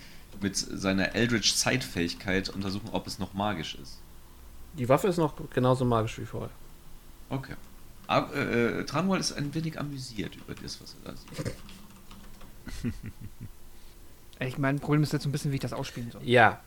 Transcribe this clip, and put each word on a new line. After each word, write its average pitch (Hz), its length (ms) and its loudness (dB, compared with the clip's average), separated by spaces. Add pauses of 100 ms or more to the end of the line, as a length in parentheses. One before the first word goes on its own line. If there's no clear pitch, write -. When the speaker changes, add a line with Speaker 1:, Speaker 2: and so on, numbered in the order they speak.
(400)
Speaker 1:
mit 98 160 0
seiner 95 580 2
Eldritch-Zeitfähigkeit 101 1400 2
untersuchen, 98 420 -4
ob 95 140 -2
es - 120 -8
noch 95 160 -6
magisch 98 480 -2
ist. - 160 -12 (800)
Speaker 2:
Die 120 100 0
Waffe 147 200 8
ist 170 80 4
noch 160 160 4 (180)
genauso 127 360 6
magisch 113 320 2
wie 113 80 -8
vorher. 113 240 -6 (800)
Speaker 1:
Okay. 131 240 -4 (520)
Ar-, 147 280 4
äh, 113 460 4
äh, - 40 -4
Tranual 180 360 2
ist - 120 0
ein 143 220 -2
wenig 160 260 -2
amüsiert 131 560 -4
über - 180 -10
das, - 260 -10
was - 140 -14 (100)
er - 80 -10
da - 40 -12
sieht. - 380 -8 (1400)
Speaker 3:
<laughs> - 100 -8 (1400)
Ich 131 200 -4
mein 139 220 2
Problem 147 220 6
ist 143 120 2
jetzt 147 80 0
so 147 80 0
ein - 20 -2
bisschen, 147 180 0
wie 135 60 0
ich 131 60 -2
das 120 100 -4
ausspielen 120 380 -6
soll. - 120 -12
Speaker 2:
Ja, 120 440 8